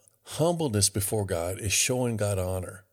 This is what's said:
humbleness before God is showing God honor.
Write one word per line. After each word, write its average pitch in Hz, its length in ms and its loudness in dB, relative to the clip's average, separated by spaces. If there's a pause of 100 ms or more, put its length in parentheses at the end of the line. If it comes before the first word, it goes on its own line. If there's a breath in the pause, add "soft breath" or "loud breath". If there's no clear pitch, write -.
(220)
humbleness 151 640 2
before 101 380 0
God 90 340 -2
is 117 120 -2
showing 123 440 2
God 101 220 0
honor. 92 540 -4